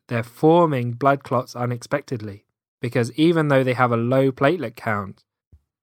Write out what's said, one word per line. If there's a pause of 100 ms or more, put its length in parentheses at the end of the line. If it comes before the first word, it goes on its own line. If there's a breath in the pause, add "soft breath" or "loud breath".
they're
forming
blood
clots
unexpectedly, (360)
because
even
though
they
have
a
low
platelet
count, (580)